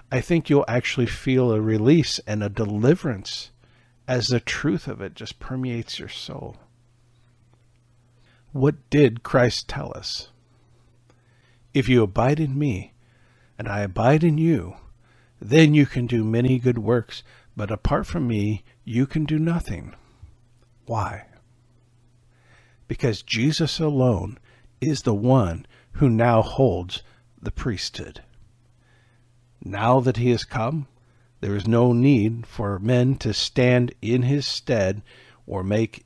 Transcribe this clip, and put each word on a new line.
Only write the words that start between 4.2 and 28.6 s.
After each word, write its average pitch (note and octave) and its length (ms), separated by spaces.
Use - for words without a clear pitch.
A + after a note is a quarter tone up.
the A#2+ 140
truth - 480
of G#2+ 120
it G2 140
just - 240
permeates B2+ 600
your - 100
soul. - 480
What C#3+ 380
did B2+ 320
Christ - 460
tell - 280
us? - 340
"If C3+ 160
you B2 140
abide A#2 380
in C#3 180
me, C3+ 340
and A2 100
I G2+ 120
abide A2+ 440
in D#3 140
you, C#3+ 380
then D3+ 320
you D3 140
can B2 200
do A2+ 180
many A#2+ 340
good A#2+ 200
works, A2+ 440
but G2+ 140
apart C#3+ 360
from D#3+ 200
me, G#2+ 380
you A#2+ 220
can D#3 180
do D3+ 140
nothing." D#3+ 560
Why? G#2 400
Because A2+ 360
Jesus D3 580
alone B2+ 580
is D3 240
the A2+ 120
one G#2 520
who C#3+ 180
now A2+ 320
holds F#2 600
the D#2+ 100
priesthood. - 720